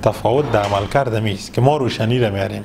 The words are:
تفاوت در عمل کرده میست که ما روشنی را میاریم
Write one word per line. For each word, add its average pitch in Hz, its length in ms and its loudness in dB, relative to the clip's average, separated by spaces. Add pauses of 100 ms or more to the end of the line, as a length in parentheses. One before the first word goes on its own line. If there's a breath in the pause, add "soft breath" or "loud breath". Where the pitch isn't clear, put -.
تفاوت 117 480 2
در 107 100 2
عمل 101 240 0
کرده 120 340 0
میست 104 340 -4
که 131 80 0
ما 143 160 4
روشنی 120 420 0
را 117 100 2
میاریم 98 360 -4